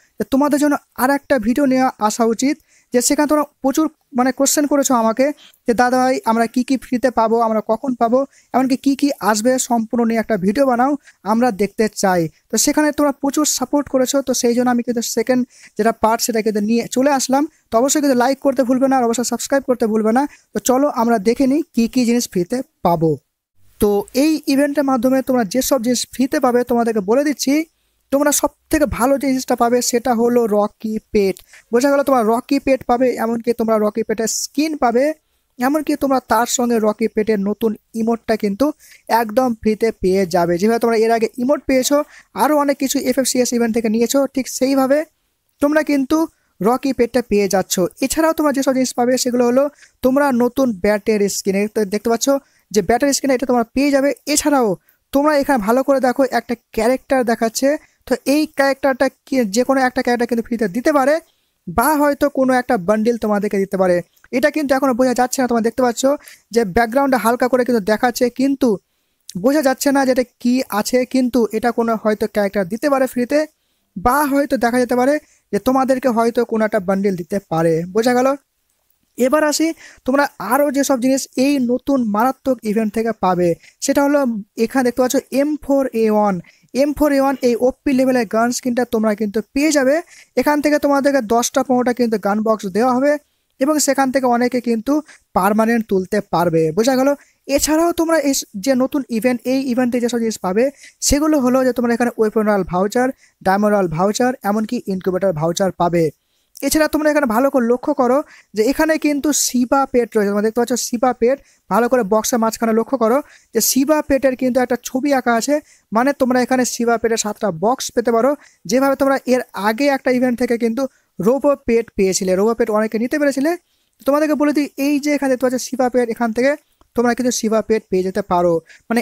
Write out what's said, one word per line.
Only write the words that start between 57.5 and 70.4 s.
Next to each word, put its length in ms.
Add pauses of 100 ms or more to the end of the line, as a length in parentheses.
তো 180
এই 220
ক্যারেক্টারটা 600 (200)
কি, 180
যে 200
কোনো 160
একটা 220
ক্যারেক্টার 280
কিন্তু 160
ফ্রিতে 220
দিতে 240
পারে 280 (480)
বা 280
হয়তো 320
কোনো 240
একটা 240
বান্ডিল 420
তোমাদেরকে 400
দিতে 180
পারে। 260 (280)
এটা 200
কিন্তু 240
এখনো 200
বোঝা 200
যাচ্ছে 280
না। 60
তোমরা 140
দেখতে 200
পাচ্ছ 240 (440)
যে 140
ব্যাকগ্রাউন্ডে 520
হালকা 320
করে 160
কিন্তু 180 (100)
দেখাচ্ছে, 380
কিন্তু 380 (720)
বোঝা 240
যাচ্ছে 300
না 140
যে 60
এটা 120 (160)